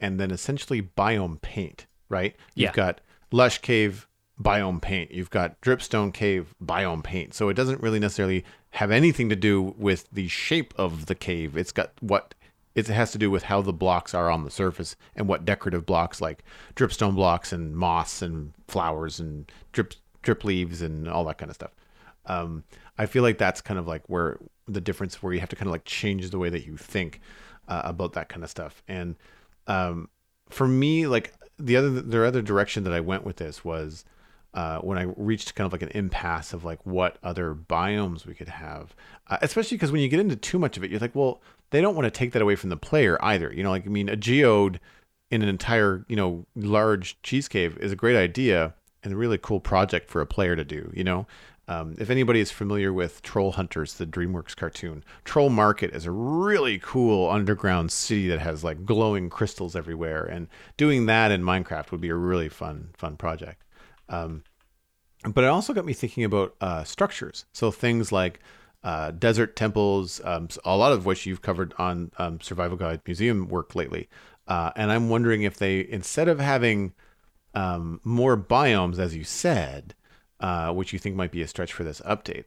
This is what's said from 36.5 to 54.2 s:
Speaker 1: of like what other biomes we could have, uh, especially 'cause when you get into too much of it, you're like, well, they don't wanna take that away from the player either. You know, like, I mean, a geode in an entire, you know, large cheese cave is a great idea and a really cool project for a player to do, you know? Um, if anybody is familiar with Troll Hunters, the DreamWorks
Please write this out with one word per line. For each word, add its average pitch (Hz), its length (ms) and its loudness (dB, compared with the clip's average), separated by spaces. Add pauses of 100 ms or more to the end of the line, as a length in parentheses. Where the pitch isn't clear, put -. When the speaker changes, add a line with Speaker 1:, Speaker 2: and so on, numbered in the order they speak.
Speaker 1:
of 85 120 -10
like 82 220 -8
what 90 360 0
other 87 320 -4
biomes 87 680 -2
we - 100 -16
could 87 140 -16
have, 78 460 -14 (340)
uh, 98 140 -2
especially 220 360 -2
'cause 143 120 0
when 151 100 2
you 135 80 2
get 151 120 2
into 190 160 2
too - 220 -4
much 156 180 0
of 92 80 -10
it, 92 60 -4
you're 104 100 -4
like, 156 140 -4
well, 139 280 0 (280)
they 147 120 4
don't 202 120 4
wanna 135 160 2
take 123 220 -2
that 113 80 2
away 104 160 4
from 95 140 -4
the 87 80 -4
player 120 440 4
either. 92 300 0
You 92 100 -4
know, 98 80 0
like, 95 160 -2
I 98 40 -4
mean, 101 180 0
a 104 80 -2
geode 107 640 4 (500)
in 113 120 2
an 101 80 2
entire, 101 580 2
you 113 80 -2
know, 90 300 0 (100)
large 104 680 2
cheese 135 240 -2
cave 87 300 0
is 98 160 -2
a 98 40 -4
great 117 200 4
idea 90 580 2 (300)
and 101 80 -4
a 95 40 -4
really 113 200 0
cool 98 240 -2
project 92 480 2
for 80 140 0
a 73 40 -2
player 87 300 2
to 78 80 -2
do, 73 320 -10
you 95 80 -2
know? 92 220 0 (420)
Um, 82 300 -6
if 104 100 -6
anybody 120 320 4
is 98 100 0
familiar 101 400 0
with 90 300 -2
Troll 98 320 0
Hunters, 85 420 -4
the 87 120 -6
DreamWorks 87 500 -4